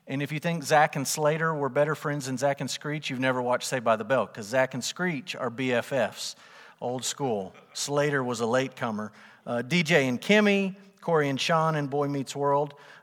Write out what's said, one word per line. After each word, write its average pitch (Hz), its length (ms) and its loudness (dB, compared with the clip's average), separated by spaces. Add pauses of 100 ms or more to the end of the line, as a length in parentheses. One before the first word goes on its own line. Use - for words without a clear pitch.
And 139 160 -4
if 143 100 -4
you 156 60 -2
think 165 260 -4
Zack 156 320 6
and 139 100 -2
Slater 160 480 0
were 139 140 -2
better 147 260 2
friends 147 300 -4
than 131 140 -4
Zack 139 240 0
and 127 80 -6
Screech, 147 400 -6
you've 127 100 -4
never 127 220 2
watched 123 260 0
Saved 123 160 -4
by 113 120 4
the 110 80 -4
Bell, 113 220 2
'cause 107 200 -12
Zack 131 260 2
and 127 100 -6
Screech 175 540 -4
are 123 140 -4
B 127 200 -2
F 120 220 0
Fs, - 420 -2 (460)
old 123 240 -6
school. 104 500 -4 (200)
Slater 143 500 0
was 120 160 -4
a 117 60 0
latecomer. 117 640 -2 (340)
Uh, 120 140 -2
D 165 220 2
J 147 260 4
and 123 100 0
Kimmy, 202 580 2 (260)
Corey 151 260 2
and 135 100 -2
Sean, 160 380 2
and 143 140 -2
Boy 143 180 0
Meets 139 260 -4
World. 143 380 0 (300)